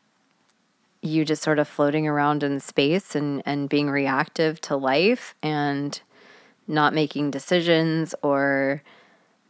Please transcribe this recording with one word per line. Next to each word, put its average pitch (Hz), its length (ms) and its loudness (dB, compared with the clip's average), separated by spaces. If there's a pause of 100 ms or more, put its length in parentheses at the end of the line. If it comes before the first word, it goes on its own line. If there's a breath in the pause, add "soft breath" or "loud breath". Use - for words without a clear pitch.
(1040)
you 156 240 0
just 151 160 -2
sort 156 160 2
of 147 100 0
floating 151 400 0
around 147 340 0
in 143 160 -2
space 147 560 0
and, 143 300 -4
and 143 240 -2
being 147 220 2
reactive 139 720 -2
to - 120 -4
life 143 680 0
and 143 580 -2 (640 soft breath)
not 151 280 2
making 147 360 0
decisions 160 920 2
or 139 600 0 (680 soft breath)